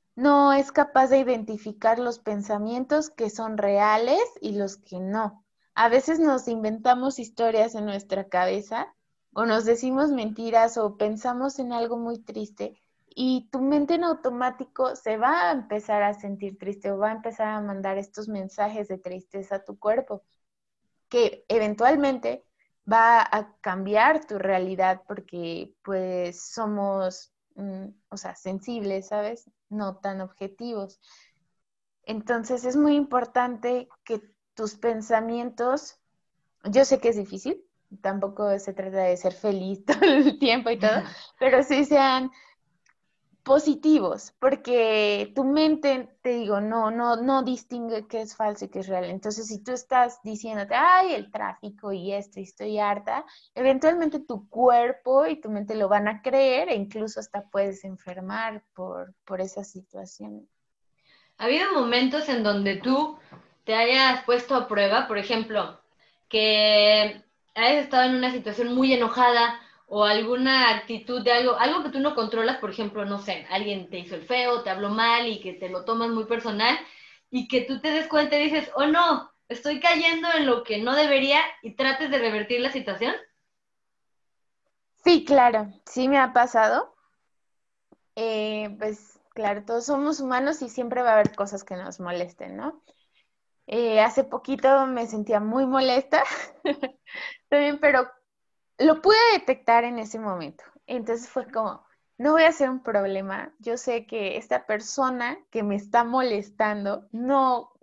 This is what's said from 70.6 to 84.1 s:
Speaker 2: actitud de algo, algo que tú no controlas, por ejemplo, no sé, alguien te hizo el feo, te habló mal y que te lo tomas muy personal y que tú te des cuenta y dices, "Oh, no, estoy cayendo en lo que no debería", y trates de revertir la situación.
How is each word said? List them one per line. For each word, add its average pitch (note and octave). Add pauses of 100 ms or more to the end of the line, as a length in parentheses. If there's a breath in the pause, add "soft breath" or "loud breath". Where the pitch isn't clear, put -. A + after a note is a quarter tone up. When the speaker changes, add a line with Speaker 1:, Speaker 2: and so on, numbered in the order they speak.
Speaker 2:
actitud A3+
de A#3+
algo, A#3+
algo D4
que D4
tú C4+
no D4
controlas, A3+
por G#3
ejemplo, G#3
no G3+
sé, F3
alguien G3
te F#3+
hizo F3
el D#3+
feo, B3
te G3
habló G3+
mal A#3
y G#3+
que F#3
te F3+
lo F#3
tomas A3+
muy A3+
personal A3+ (540 loud breath)
y B3+
que B3+
tú C4+
te D#4
des D#4
cuenta D4
y D4
dices, D4+
"Oh, C#4
no, E4 (180)
estoy C#4+
cayendo E4
en D4+
lo A#3+
que G#3+
no A#3+
debería", C#4+ (220)
y A3
trates C4+
de C4+
revertir A3+
la C4
situación. A#3 (1900)